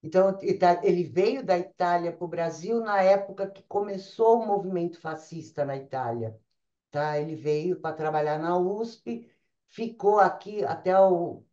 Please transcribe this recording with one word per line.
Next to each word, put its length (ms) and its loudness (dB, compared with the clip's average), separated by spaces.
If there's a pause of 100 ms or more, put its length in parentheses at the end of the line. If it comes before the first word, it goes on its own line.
Então, 400 2
ita-, 420 2
ele 200 2
veio 380 0
da 140 2
Itália 540 -2
pro 160 -10
Brasil 540 -4
na 200 0
época 480 2
que 140 -20
começou 800 0
o 40 -6
movimento 540 -4
fascista 680 -8
na 120 -6
Itália, 600 -8 (540)
tá? 260 -2
Ele 180 -6
veio 440 -2
pra 140 -6
trabalhar 440 -2
na 200 -2
usp, 760 -4 (380)
ficou 500 0
aqui 460 2
até 340 0
o 540 2